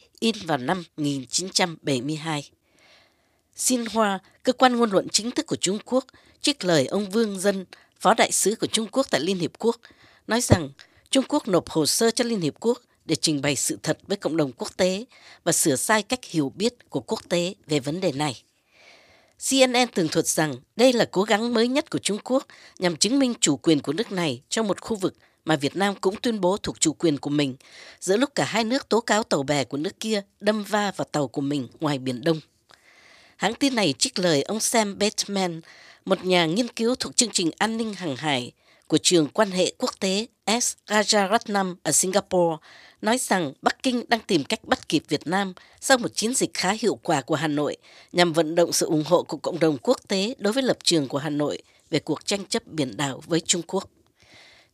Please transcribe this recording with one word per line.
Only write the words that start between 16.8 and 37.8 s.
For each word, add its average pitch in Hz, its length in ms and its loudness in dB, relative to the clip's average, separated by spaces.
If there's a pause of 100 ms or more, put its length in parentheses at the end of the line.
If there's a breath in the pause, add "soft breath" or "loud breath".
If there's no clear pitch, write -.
của - 120 -6
quốc - 280 -6
tế 175 260 -2 (120)
về 151 140 0
vấn 147 200 -6
đề 180 120 0
này. 139 300 -4 (1080 soft breath)
C - 20 0 (160)
N 254 40 -2
N 247 220 2
tường 170 140 0
thuật 156 180 0
rằng 151 300 0 (200)
đây 247 160 6
là 220 180 2
cố 180 120 2
gắng 226 320 0
mới 226 140 2
nhất 285 220 -2
của - 80 -4
Trung 202 260 -4
Quốc 262 220 0 (320 loud breath)
nhằm 175 180 -2
chứng 254 220 2
minh 247 220 2
chủ 147 160 2
quyền 151 240 2
của 143 120 -6
nước - 200 -4
này 160 360 -2
trong 220 200 -2
một 180 120 -2
khu 226 160 -6
vực 175 180 -2 (300 soft breath)
mà 156 120 2
Việt 139 200 -2
Nam 196 240 2
cũng 190 220 0
tuyên 226 180 -2
bố 185 160 2
thuộc - 240 -8
chủ 156 120 2
quyền 147 260 0
của 143 120 -6
mình, 143 260 0 (440 loud breath)
giữa 190 160 2
lúc 262 180 2
cả 147 100 0
hai 214 200 0
nước 254 240 -2
tố 220 120 2
cáo 220 220 2
tàu 160 200 0
bè 139 220 0
của 139 120 -8
nước 156 240 -6
kia 214 220 -2 (180)
đâm 214 240 0
va 208 320 0
vào 147 160 -4
tàu 143 160 0
của - 120 -6
mình 139 280 -4 (120)
ngoài 147 180 0
Biển 127 260 -6
Đông. 160 160 2 (960 soft breath)
Hãng 208 180 -2
tin 269 200 0
này 185 240 2
trích - 200 -4
lời 165 240 2
ông 214 180 -4
Sam 202 380 0
Bateman, 190 640 -2 (440 loud breath)
một 190 200 0
nhà 180 220 4
nghiên 220 220 0
cứu 233 260 -2
thuộc - 220 -6
chương 226 160 0
trình 170 260 0
an 220 180 -2
ninh 220 180 -6